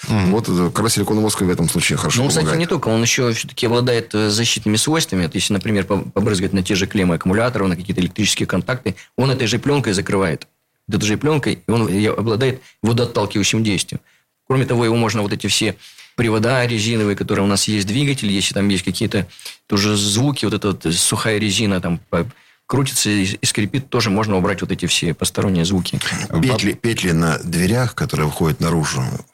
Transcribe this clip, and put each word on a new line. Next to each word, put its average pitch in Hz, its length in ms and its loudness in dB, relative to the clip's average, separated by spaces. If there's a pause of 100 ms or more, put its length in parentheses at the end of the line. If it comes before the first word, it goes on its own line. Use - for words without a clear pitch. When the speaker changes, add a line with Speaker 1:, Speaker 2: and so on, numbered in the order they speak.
Speaker 1:
Мгм. 98 240 2
Speaker 2:
Вот, 110 160 0
э, 87 260 2
как 104 80 0
раз 113 120 2
силиконовый 107 300 2
воск 107 160 0
в 95 100 2
этом 85 180 0
случае 78 300 0
хорошо 82 240 0
Speaker 3:
Ну, 143 60 2
кстати, 160 160 2
Speaker 2:
помогает. 160 160 0
Speaker 3:
не 170 60 0
только, 170 220 -2
он 113 140 4
ещё 117 300 2
всё-таки - 340 -4
обладает, 120 480 0
э, 107 160 2
защитными 107 460 0
свойствами. 147 480 0
Вот 76 120 -4
если, 95 160 -2
например, 101 320 0
по-, 98 140 0
побрызгать 98 540 0
на 95 120 0
те 107 100 0
же 95 140 0
клеммы 90 280 2
аккумуляторов, 104 520 0
на 87 80 0
какие-то 90 240 -4
электрические 92 480 0
контакты, 101 480 -2 (200)
он 131 140 2
этой 127 160 0
же 113 140 0
плёнкой 139 320 0
закрывает. 92 560 -2 (400)
Вот 104 80 -2
этой 104 100 0
же 104 100 0
плёнкой, 135 500 0
и - 40 -2
он 113 180 2
её 104 280 2
обладает 117 440 0 (220)
водоотталкивающим 110 800 2
действием. 101 380 -2 (460)
Кроме 131 180 2
того, 120 200 2
его 113 120 2
можно 113 260 2
вот 101 100 -2
эти 104 140 -4
все 101 300 0 (400)
привода 117 500 2
резиновые, 110 480 0
которые 98 300 0
у - 20 4
нас 101 220 2
есть, 104 180 0
двигатель, 131 460 0
если 98 200 0
там 101 160 0
есть 95 140 0
какие-то 98 460 -2 (400)
тоже 104 280 2
звуки, 113 480 0
вот 98 80 0
эта 104 200 -2
вот - 200 -8
сухая 107 460 0
резина 98 420 0
там 87 200 -2 (100)
по-, 85 160 0 (400)
крутится 131 440 0
и, 101 140 2 (160)
и - 60 -4
скрипит, 107 440 -2
тоже 117 200 0
можно 104 260 0
убрать 92 240 0
вот 95 120 -4
эти 90 140 -4
все - 280 0
посторонние 95 500 0
звуки. 90 360 -2 (420)
Speaker 2:
Петли, 110 300 2
петли 92 400 -2
на 80 260 2
дверях, 92 560 0
которые - 320 -2
выходят 76 320 0
наружу, 80 460 0 (300)